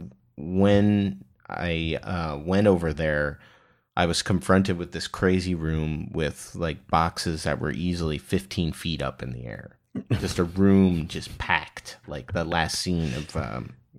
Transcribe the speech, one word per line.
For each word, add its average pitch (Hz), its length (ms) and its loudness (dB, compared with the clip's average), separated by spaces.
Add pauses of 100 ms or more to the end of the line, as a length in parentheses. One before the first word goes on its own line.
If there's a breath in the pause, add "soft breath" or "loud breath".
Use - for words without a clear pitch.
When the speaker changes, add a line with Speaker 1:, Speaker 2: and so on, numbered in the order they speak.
(360)
Speaker 1:
when 98 880 2 (260)
I, 80 540 -2
uh, 82 400 -4
went 98 240 4
over 82 260 4
there, 73 460 -2 (560 soft breath)
I 87 120 4
was 82 140 0
confronted 95 560 4
with 85 140 -8
this - 160 -6
crazy 92 480 2
room 78 580 -2
with, 76 400 -4
like, 82 360 -6
boxes 82 540 0
that 76 180 -2
were 73 100 -2
easily 82 460 -2
fifteen 85 560 -4
feet 78 280 -4
up 67 220 -6
in 64 80 -8
the 60 140 -12
air. - 320 -14 (180)
Speaker 2:
<laughs> - 240 -6
Speaker 1:
Just 92 180 -4
a 92 60 4
room 92 640 4
just - 320 -10
packed, - 560 -2 (120)
like 73 260 -10
the 85 100 0
last 82 360 0
scene 82 360 0
of, 76 220 -8
um, 58 360 -8 (260)